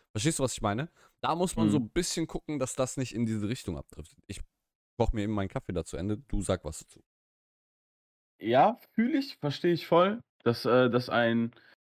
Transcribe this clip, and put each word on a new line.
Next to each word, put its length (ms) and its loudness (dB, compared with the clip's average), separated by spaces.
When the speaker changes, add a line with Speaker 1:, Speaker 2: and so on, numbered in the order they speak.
Speaker 1:
Verstehst 280 0
du, 40 2
was 100 -2
ich 80 -8
meine? 300 -2
Da 140 0
muss 200 0
man 140 4
so 80 4
Speaker 2:
Mhm. 20 4
Speaker 1:
ein 120 -4
bisschen 360 -2
gucken, 320 -8
dass 160 -4
das 220 -2
nicht 180 -6
in 100 0
diese 240 -2
Richtung 280 -6
abtrifft. 380 -16
Ich 140 -10
koch 140 2
mir 100 0
eben 100 -2
meinen 160 0
Kaffee 240 -8
dazu 240 -4
Ende, 200 -4
du 240 -4
sag 240 -2
was 140 -10
dazu. 240 -20
Speaker 2:
Ja, 380 4
fühl 220 0
ich, 220 -4
versteh 340 -2
ich 160 -2
voll, 340 4
dass, 220 0
äh, 240 6
das 200 0
ein 420 2